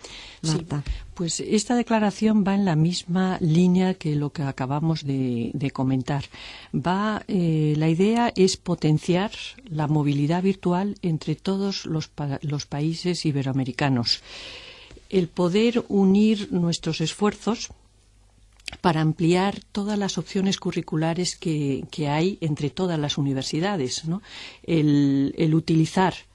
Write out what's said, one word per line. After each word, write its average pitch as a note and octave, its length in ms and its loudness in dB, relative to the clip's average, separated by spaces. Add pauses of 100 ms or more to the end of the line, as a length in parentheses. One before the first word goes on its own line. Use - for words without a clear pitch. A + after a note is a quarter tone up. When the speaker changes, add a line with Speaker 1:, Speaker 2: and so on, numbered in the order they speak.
(420)
Speaker 1:
Marta. D#3 420 -2
Speaker 2:
Sí, - 80 -4 (220)
pues E3+ 240 -4
esta G#3 380 0
declaración G#3+ 680 2
va G3 120 2
en G3+ 80 2
la F3 100 2
misma F3+ 680 0
línea F3+ 540 4
que D3+ 220 -4
lo D3 140 -2
que - 120 -6
acabamos D3 640 -2
de, B2+ 480 -2
de C3+ 160 -2
comentar. C3 540 -2 (500)
Va, G3 540 -2
eh, D#3 500 2
la D#3 100 2
idea G#3+ 460 2
es F#3 220 4
potenciar F3 760 0 (400)
la D#3 160 -2
movilidad D3 560 2
virtual F#3+ 600 0
entre D#3 340 -2
todos G3 500 -4
los D#3+ 220 -4
pa-, C#3+ 340 -6
los D3 240 -4
países E3 580 -4
iberoamericanos. C3+ 960 0 (920)
El F3+ 180 2
poder G#3+ 600 2
unir G3+ 640 4
nuestros E3+ 500 -2
esfuerzos G3+ 680 -2 (1120)
para D#3+ 200 2
ampliar F3+ 600 2 (100)
todas G#3 260 -4
las G3 220 -4
opciones F#3+ 400 -2
curriculares E3 800 -2
que, D3 560 -2
que D3 160 -4
hay E3 320 0
entre D3 300 -2
todas F3+ 280 -2
las D3 180 -2
universidades, C#3 920 -2
¿no? F3 160 -4 (420)
El, C#3+ 760 4
el D#3 160 4
utilizar D#3+ 600 2 (200)